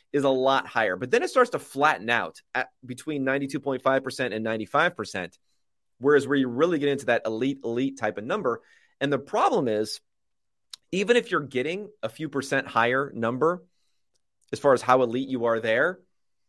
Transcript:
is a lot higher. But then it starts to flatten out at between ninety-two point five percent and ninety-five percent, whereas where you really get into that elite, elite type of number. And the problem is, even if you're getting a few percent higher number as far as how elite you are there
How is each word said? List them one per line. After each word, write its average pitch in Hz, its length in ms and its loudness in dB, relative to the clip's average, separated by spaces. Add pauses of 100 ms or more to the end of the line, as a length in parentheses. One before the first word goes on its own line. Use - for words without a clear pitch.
(120)
is 143 120 0
a 139 40 4
lot 131 380 2
higher. 110 280 0
But 127 160 -6
then 233 120 2
it 370 80 -4
starts 254 200 4
to 147 80 -4
flatten 135 520 0
out 104 320 -2 (120)
at 127 140 -2 (160)
between 135 400 -6
ninety-two 139 360 -2
point 135 220 -4
five 135 220 2
percent 127 300 -4
and 110 100 -4
ninety-five 113 500 0
percent, 95 440 -8 (600)
whereas 139 300 4
where 143 80 0
you 131 120 0
really 151 300 0
get 143 120 0
into 139 160 -4
that 117 180 2
elite, 123 400 -2
elite 127 340 -2
type 107 200 -2
of 104 60 -10
number. 139 360 -2 (400)
And 139 100 0
the 143 80 0
problem 226 500 0
is, 110 320 -2 (920)
even 202 220 2
if 233 140 -2
you're 175 100 0
getting 143 480 -6 (140)
a 113 80 -4
few 156 180 -10
percent 135 380 -2
higher 123 480 2
number 131 500 -2 (880)
as - 60 -8
far 143 160 6
as 123 80 0
how 131 200 6
elite 127 280 -2
you 120 160 -2
are 117 140 2
there 123 400 0 (480)